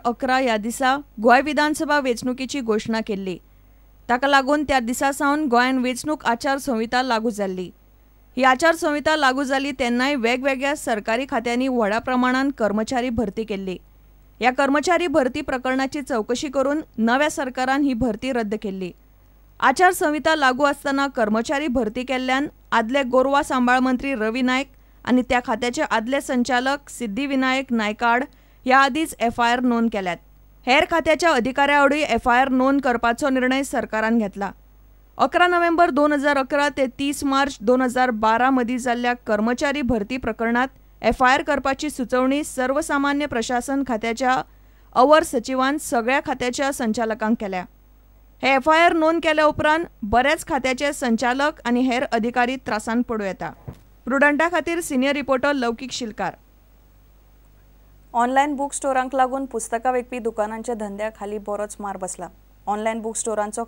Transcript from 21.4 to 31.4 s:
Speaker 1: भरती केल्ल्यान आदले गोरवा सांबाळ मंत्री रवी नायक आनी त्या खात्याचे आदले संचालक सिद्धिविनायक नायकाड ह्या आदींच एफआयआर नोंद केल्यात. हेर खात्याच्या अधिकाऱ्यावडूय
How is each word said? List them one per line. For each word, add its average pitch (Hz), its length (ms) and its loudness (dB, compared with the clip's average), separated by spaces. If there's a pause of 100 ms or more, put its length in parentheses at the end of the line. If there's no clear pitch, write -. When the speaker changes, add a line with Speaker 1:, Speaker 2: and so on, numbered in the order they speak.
Speaker 1:
भरती 254 360 -2
केल्ल्यान 262 440 -2 (240)
आदले 233 320 0
गोरवा 262 400 2
सांबाळ 254 360 2
मंत्री 262 360 0
रवी 220 260 -2
नायक 254 260 0 (380)
आनी 254 160 4
त्या 247 240 0
खात्याचे 240 360 -2
आदले 247 400 -2
संचालक 262 680 -2
सिद्धिविनायक 262 840 -2
नायकाड 233 520 0 (420)
ह्या 262 140 6
आदींच 277 400 2
एफआयआर 233 400 2
नोंद 233 340 2
केल्यात. 185 240 -4 (480)
हेर 285 260 4
खात्याच्या 320 400 2
अधिकाऱ्यावडूय 285 680 2